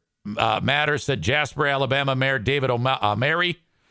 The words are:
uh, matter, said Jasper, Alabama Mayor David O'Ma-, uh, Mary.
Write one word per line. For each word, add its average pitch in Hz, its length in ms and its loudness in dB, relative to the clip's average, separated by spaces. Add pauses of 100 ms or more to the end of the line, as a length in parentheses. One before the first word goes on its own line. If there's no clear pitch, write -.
(360)
uh, 110 260 2
matter, 143 360 0
said 131 240 -2
Jasper, 147 440 0
Alabama 139 480 0
Mayor 131 240 0
David 131 320 0
O'Ma-, 123 300 0
uh, 104 160 0
Mary. 160 440 0 (300)